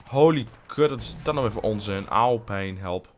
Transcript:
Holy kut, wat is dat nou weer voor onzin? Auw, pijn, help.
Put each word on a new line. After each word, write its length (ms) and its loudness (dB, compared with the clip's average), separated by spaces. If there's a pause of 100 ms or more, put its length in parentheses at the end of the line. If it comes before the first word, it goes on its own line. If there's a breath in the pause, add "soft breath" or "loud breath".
Holy 400 4 (200)
kut, 240 2
wat 100 -6
is 220 -10
dat 120 -2
nou 120 0
weer 80 -2
voor 160 -2
onzin? 380 -4
Auw, 300 2
pijn, 400 -6
help. 400 -6